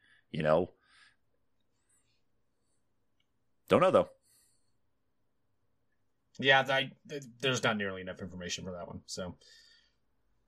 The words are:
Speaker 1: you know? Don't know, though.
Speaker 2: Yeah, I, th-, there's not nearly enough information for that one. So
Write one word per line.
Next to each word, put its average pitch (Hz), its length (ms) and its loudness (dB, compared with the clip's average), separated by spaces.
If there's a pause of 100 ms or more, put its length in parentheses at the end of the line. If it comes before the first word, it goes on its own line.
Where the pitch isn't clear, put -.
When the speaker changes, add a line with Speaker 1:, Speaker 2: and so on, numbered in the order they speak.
(320)
Speaker 1:
you 82 100 -6
know? 78 300 2 (3000)
Don't 92 120 6
know, 185 120 4
though. 92 160 4 (2250)
Speaker 2:
Yeah, 135 280 6
I, 135 220 0 (180)
th-, 147 140 -10 (180)
there's 131 220 -2
not 113 140 2
nearly 95 260 -6
enough 90 180 -12
information 90 440 -10
for 92 80 -10
that 87 140 -12
one. 87 200 -14
So 90 300 -10 (1120)